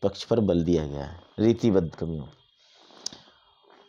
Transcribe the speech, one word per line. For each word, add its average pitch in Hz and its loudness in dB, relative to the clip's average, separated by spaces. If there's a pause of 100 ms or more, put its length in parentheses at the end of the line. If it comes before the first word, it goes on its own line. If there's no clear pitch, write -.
पक्ष 98 -4
पर 117 0
बल 87 2
दिया 80 2
गया 71 -8
है 82 -14 (180)
रीतिबद्ध 104 2
कवियों। 80 -8 (1600)